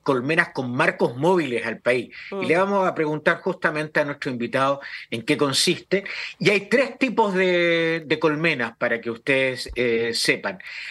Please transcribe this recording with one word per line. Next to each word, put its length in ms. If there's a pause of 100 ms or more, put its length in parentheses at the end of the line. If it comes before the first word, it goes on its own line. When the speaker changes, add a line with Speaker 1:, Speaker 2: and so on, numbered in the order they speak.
Speaker 1:
colmenas 520
con 180
marcos 420
móviles 520
al 140
país. 280 (220)
Y 60
Speaker 2:
Mm. 60
Speaker 1:
le 140
vamos 320
a 60
preguntar 480
justamente 580
a 60
nuestro 240
invitado 500 (300)
en 120
qué 140
consiste. 680 (340)
Y 100
hay 220
tres 280
tipos 360
de, 720
de 120
colmenas, 600
para 240
que 80
ustedes, 640
eh, 400
sepan. 440 (320)